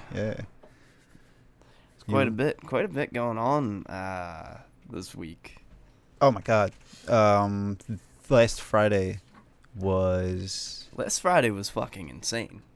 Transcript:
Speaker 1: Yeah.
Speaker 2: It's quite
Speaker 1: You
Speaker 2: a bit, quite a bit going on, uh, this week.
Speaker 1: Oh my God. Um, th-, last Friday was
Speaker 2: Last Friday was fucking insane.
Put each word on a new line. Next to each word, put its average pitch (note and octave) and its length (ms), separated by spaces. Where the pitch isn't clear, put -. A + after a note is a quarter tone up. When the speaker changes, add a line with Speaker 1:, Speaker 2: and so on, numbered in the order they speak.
Speaker 1:
Yeah. G#2 300
Speaker 2:
It's - 100
quite C3 180
Speaker 1:
You B2 60
Speaker 2:
a - 40
bit, B2+ 340
quite C3 180
a G#3 40
bit D3 240
going A#2+ 260
on, A#2+ 480
uh, F#2 720
this - 240
week. - 440
Speaker 1:
Oh C#3 100
my G2+ 100
God. G#2 320
Um, G2+ 800
th-, G#2+ 120
last A#2 320
Friday G2+ 600
was F#2 1200
Speaker 2:
Last - 260
Friday D#3+ 300
was G2+ 200
fucking G2 380
insane. A2 540